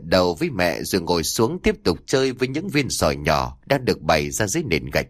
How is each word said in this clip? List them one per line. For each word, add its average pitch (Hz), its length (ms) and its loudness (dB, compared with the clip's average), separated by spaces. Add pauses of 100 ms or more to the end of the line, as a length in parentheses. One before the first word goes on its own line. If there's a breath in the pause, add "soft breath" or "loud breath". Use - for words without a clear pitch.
đầu 87 300 4
với 170 160 -4
mẹ 87 320 0
rồi 87 200 0
ngồi 85 220 2
xuống 127 380 0
tiếp 214 220 0
tục 85 220 0
chơi 135 260 2
với 127 160 -2
những 160 200 -6
viên 139 220 0
sỏi 76 260 0
nhỏ 71 500 -2
đang 127 180 0
được - 180 0
bày 76 280 2
ra 107 160 -2
dưới 160 160 -2
nền 76 280 -2
gạch. 71 200 -2